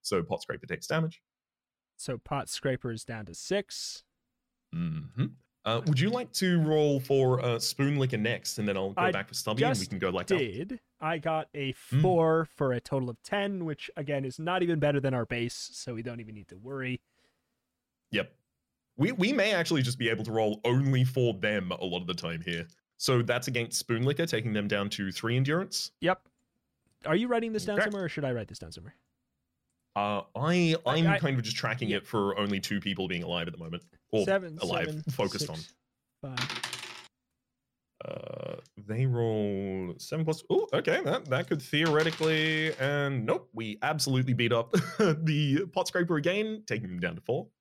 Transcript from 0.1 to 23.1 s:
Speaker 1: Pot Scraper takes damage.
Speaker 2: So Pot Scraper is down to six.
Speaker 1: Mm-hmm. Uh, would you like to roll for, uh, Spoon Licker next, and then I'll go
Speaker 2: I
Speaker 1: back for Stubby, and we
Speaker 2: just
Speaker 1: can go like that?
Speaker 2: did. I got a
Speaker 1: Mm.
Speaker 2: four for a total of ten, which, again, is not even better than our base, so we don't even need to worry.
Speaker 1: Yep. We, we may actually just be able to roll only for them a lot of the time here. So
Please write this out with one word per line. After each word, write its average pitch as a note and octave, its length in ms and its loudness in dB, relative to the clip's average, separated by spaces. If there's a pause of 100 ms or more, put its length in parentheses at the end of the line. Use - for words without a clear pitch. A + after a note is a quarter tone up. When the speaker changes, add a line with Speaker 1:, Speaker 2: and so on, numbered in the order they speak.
Speaker 1:
Pot - 180 -4
Scraper - 240 -10
takes - 220 -8
damage. D#3+ 340 -2 (760)
Speaker 2:
So B2+ 200 -6
Pot - 320 -6
Scraper C3 420 -4
is A2+ 120 -8
down A2 240 -10
to E2+ 80 -16
six. - 680 -4 (720)
Speaker 1:
Mm-hmm. E2 500 -4 (400)
Uh, A2+ 220 0
would D3 120 4
you F#3+ 100 4
like B3 220 -4
to F3 300 2
roll D3+ 400 4
for, C3 420 4
uh, A#2 160 2
Spoon C#3 400 2
Licker B2+ 180 2
next, G#2+ 420 -2
and G#2 80 0
then G2 100 2
I'll F#2+ 160 -2
go F3 80 0
Speaker 2:
I F#2+ 100 4
Speaker 1:
back G2 160 -2
for - 60 -18
Stubby, A2+ 300 -2
and B3+ 80 4
we A#3+ 80 0
Speaker 2:
just F#3+ 100 -6
Speaker 1:
can F#2+ 100 -6
go F#2 100 2
like F2+ 180 0
that? F#3 100 2
Speaker 2:
did. C#3+ 420 -4 (220)
I D#3+ 160 -2
got D#3 360 -2
a C3+ 200 -4
Speaker 1:
Mm. - 280 0
Speaker 2:
four E3 440 6 (100)
for C3+ 160 0
a A#2+ 80 0
total C3 300 -2
of A#2 140 -12
ten, G3+ 420 -2
which, - 320 -8
again, C#3+ 260 -2
is C3 160 -6
not F3+ 240 0
even E3+ 160 2
better C#3+ 220 4
than C3+ 120 2
our A#2+ 120 0
base, A#2+ 480 -4
so - 200 -10
we A2+ 80 -6
don't A#2+ 200 -8
even G#2+ 120 -14
need G#2 140 -16
to F#2 100 -18
worry. B2+ 440 -4 (1120)
Speaker 1:
Yep. G2+ 220 -2 (640)
We, F#3 140 4
we A#3 220 4
may G#3+ 200 4
actually E3 280 2
just B2+ 180 0
be A2+ 100 2
able A2 140 0
to A2+ 80 -4
roll G#2+ 320 2
only C3 400 4
for B2+ 300 2
them F#2+ 380 0
a F2+ 140 -4
lot F2+ 160 0
of F2 60 -6
the F2+ 80 -2
time E2+ 260 -6
here. E2+ 240 -4 (320)
So B2+ 240 4